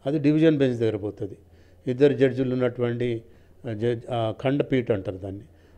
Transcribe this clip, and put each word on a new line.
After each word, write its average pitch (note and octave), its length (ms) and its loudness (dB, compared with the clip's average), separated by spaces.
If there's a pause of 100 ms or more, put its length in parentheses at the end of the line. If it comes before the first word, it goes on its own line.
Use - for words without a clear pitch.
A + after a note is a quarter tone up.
అది D3+ 140 -2
డివిజన్ D#3 380 4
బెంచ్ B2+ 200 2
దగ్గర A2 200 0
పోతుంది, G2+ 400 -8 (500)
ఇద్దరు C3 260 4
జడ్జిలు B2+ 400 2
ఉన్నటువంటి, A#2+ 720 -2 (460)
ఆ, A2+ 40 -6
జడ్జి, A#2 360 -2
ఆ, A2+ 320 -2
ఖండపీఠ C3+ 500 0
అంటారు F#2+ 260 -4
దాన్ని, G2 240 -10 (360)